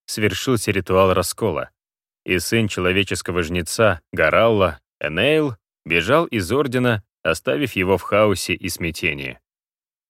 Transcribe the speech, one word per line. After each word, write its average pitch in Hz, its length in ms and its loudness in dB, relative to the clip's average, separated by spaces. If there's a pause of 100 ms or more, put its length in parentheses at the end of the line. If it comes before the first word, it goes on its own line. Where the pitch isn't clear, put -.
свершился 107 640 -2
ритуал 92 420 4
раскола, 87 560 -2 (560)
и 90 140 0
сын 113 280 0
человеческого 92 760 -2
жнеца 87 580 0 (100)
Гаралла, 90 680 2 (200)
Энейл, 127 560 0 (280)
бежал 95 400 2
из 95 260 -4
ордена, 123 540 0 (180)
оставив 135 540 -2
его 92 220 2
в - 40 -6
хаосе 101 520 2
и 92 160 -8
смятении. 73 680 -6 (720)